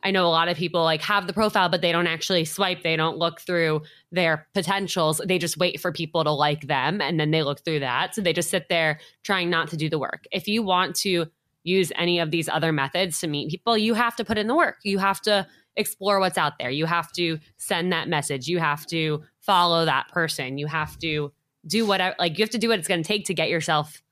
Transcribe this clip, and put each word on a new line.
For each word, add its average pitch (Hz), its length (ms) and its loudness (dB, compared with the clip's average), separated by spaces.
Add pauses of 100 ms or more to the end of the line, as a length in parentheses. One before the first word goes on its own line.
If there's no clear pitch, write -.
I 196 80 0
know 185 160 4
a - 20 6
lot 165 200 2
of 175 80 -2
people, 170 260 0
like, 160 180 2
have 202 240 0
the 180 80 -8
profile, 208 340 2
but 170 140 0
they 170 100 2
don't 170 140 2
actually 165 400 0
swipe. 180 380 -2
They 160 120 2
don't 160 220 0
look 165 240 -2
through 165 400 0 (300)
their 165 420 0
potentials. 180 720 0
They 185 140 2
just 165 180 -4
wait - 220 0
for 180 120 -2
people 160 320 -2
to 151 60 2
like 147 380 0
them. 151 340 0
And 156 180 0
then 151 120 2
they 156 100 2
look 143 240 -4
through 156 140 0
that. 139 340 -2
So 226 80 -4
they 175 100 2
just 160 200 -2
sit - 180 -2
there 156 300 2 (240)
trying 180 260 -2
not 165 200 0
to 165 80 -6
do 151 120 -2
the 160 80 -2
work. - 340 -6
If - 160 -4
you 214 140 0
want 185 360 0
to 175 280 0 (380)
use 185 320 2
any 175 240 0
of 165 100 0
these 165 180 -2
other 160 240 0
methods 156 500 -2
to 175 60 -4
meet 147 220 -4
people, 220 260 0
you 220 200 2
have 233 220 0
to 226 80 -4
put 214 120 -2
in 208 80 -2
the 240 100 0
work. 320 280 2
You 196 160 0
have 196 220 0
to 202 260 2 (280)
explore 202 440 0
what's 185 180 0
out 151 220 0
there. 123 100 -6
You 147 160 -2
have 165 280 -2
to 165 260 -2 (180)
send 180 340 -2
that 165 160 -2
message. 143 400 -2
You 170 120 0
have 151 280 0
to 156 360 -2 (160)
follow 175 460 4
that 135 240 0
person. 143 500 -4
You 147 80 -4
have 151 320 -6
to 151 340 -4 (320)
do 208 220 0
whatever, 185 320 2
like, 170 180 0
you 202 60 2
have - 80 -2
to 240 80 -2
do 226 100 0
what 226 80 4
it's 165 100 -6
gonna 175 160 0
take 208 220 -2
to 196 80 -4
get 160 160 0
yourself 156 640 -2